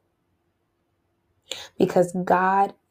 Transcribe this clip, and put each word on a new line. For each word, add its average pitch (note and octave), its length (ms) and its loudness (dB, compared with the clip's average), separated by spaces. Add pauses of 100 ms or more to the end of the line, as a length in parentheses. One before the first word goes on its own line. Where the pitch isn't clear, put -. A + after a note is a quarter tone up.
(1800)
Because F3+ 360 0 (100)
God F#3+ 480 0 (180)